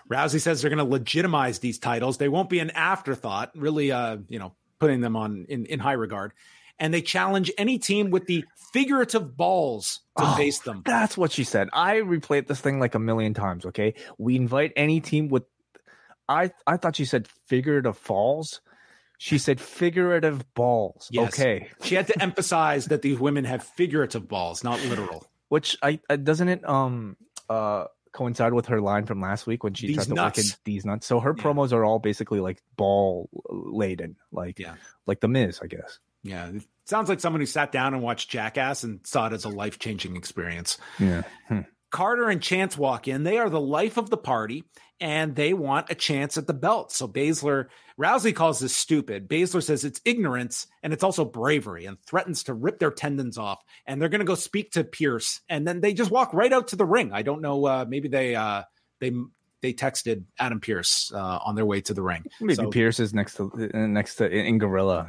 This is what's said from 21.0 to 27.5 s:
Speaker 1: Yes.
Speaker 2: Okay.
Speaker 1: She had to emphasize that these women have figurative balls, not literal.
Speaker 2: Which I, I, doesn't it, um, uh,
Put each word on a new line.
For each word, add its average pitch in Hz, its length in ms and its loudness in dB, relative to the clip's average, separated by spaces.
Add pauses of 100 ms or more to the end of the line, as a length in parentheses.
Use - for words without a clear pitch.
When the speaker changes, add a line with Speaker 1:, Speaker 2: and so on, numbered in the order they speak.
Speaker 1:
Yes. 113 220 2
Speaker 2:
Okay. 117 360 2 (120)
Speaker 1:
She - 140 0
had 190 120 2
to 202 140 2
emphasize 160 640 2
that 151 140 0
these 139 180 0
women 143 260 0
have 123 180 -4
figurative 143 640 -2
balls, 87 360 -4
not 120 200 -2
literal. 98 420 -4 (240)
Speaker 2:
Which - 320 2
I, 151 180 2 (100)
I, 147 60 2
doesn't 156 340 2
it, 180 180 -2
um, 123 500 0 (320)
uh, 107 360 0 (260)